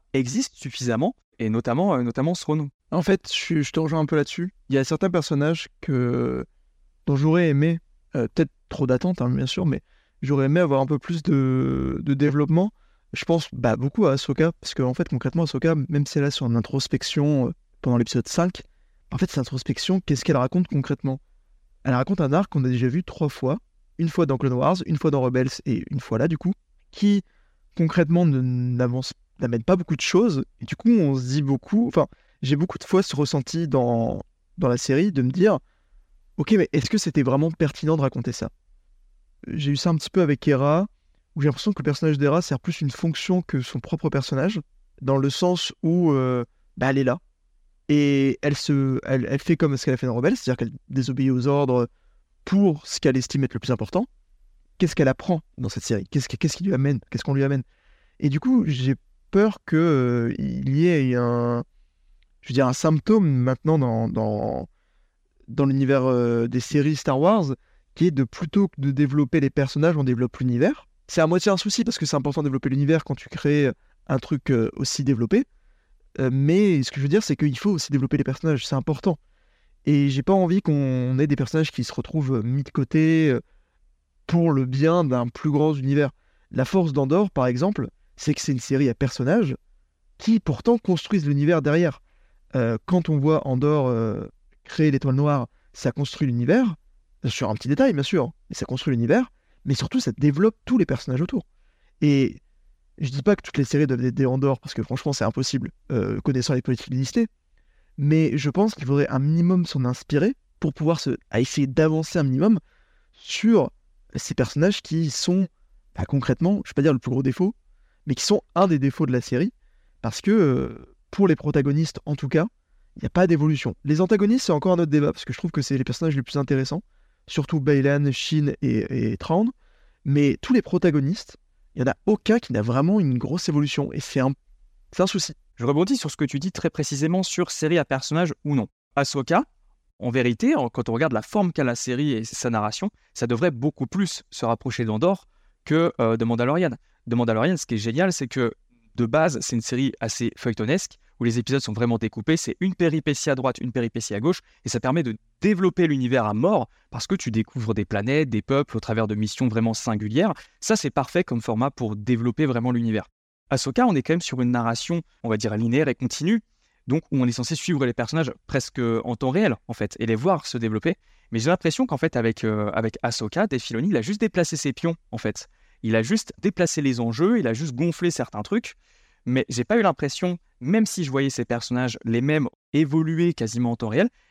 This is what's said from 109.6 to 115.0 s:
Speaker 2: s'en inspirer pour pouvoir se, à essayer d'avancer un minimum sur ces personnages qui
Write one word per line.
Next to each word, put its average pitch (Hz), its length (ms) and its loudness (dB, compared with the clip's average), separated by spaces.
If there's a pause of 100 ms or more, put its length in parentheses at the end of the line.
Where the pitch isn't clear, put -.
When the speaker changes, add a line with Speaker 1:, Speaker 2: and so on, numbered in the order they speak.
Speaker 2:
s'en 131 200 -4
inspirer 147 480 0 (260)
pour 147 140 -2
pouvoir 160 260 0
se, 127 180 -4 (120)
à 110 100 -2
essayer 139 280 0
d'avancer 156 520 0
un 147 40 2
minimum 151 360 2 (540)
sur - 580 2 (440)
ces - 180 -8
personnages 151 480 0
qui 160 300 -2